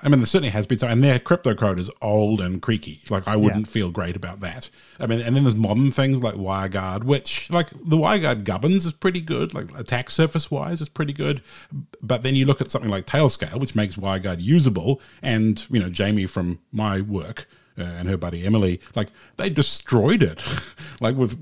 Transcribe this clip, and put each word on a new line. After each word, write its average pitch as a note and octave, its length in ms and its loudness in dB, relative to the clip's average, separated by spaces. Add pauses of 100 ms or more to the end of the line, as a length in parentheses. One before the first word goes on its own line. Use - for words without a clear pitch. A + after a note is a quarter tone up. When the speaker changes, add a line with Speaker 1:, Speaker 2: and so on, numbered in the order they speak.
Speaker 1:
I D3 60 0
mean, C#3+ 100 8
there A2+ 80 2
certainly D3+ 240 2
has G2+ 160 0
been B2+ 100 0
some, A#2+ 140 -2
and A#2+ 140 4
their B2+ 160 6
crypto C3 340 2
code G2 240 0
is F2+ 100 -4 (140)
old G#2+ 380 2
and F2+ 200 -2
creaky. - 380 -2 (120)
Like, G2 180 -2
I G#2 60 0
Speaker 2:
Yeah. - 20 4
Speaker 1:
wouldn't G#2+ 320 2
feel F#2 240 -2
great F2 240 -4
about F2+ 240 -12
that. F2 300 -10 (280)
I A#2+ 80 -4
mean, A2+ 140 0
and A#2+ 160 2
then C#3 80 6
there's A#2+ 100 4
modern A2+ 380 2
things C3+ 260 2
like A2 160 -2
WireGuard, F#2+ 680 -4
which, - 440 -2
like, E3+ 220 0
the D#3+ 260 0
WireGuard D#3 460 2
gubbins C3+ 420 0
is E3+ 60 -4
pretty F3+ 300 -2
good. D#3+ 340 -4
Like, D3 120 -8 (120)
attack A#2+ 320 -4
surface-wise D#3 680 -2
is D3 80 -8
pretty D3 240 -6
good. C#3+ 300 -4 (600)
But A#2 220 -2
then C3+ 100 2
you C3+ 100 4
look C3+ 160 4
at - 120 -6
something A2 180 -4
like G2 160 -4
Tailscale, B2+ 540 0
which C3+ 160 -4
makes G2+ 180 0
WireGuard F#2+ 460 -4
usable, A#2+ 600 2 (220)
and, A2 480 2
you A#2+ 80 2
know, F#2 100 0
Jamie G2 380 0
from F2 320 -2 (140)
my G2+ 280 -2
work, G2+ 460 -6 (320)
uh, F2 40 -6
and F2 260 -6
her F#2+ 80 0
buddy E2+ 280 -6
Emily, G2 360 2 (160)
like, G#2+ 140 -4 (260)
they G3+ 120 -2
destroyed D3 760 2
it, D#2+ 180 -4 (300)
<laughs> - 280 -16
like, B2 140 0
with B2 280 0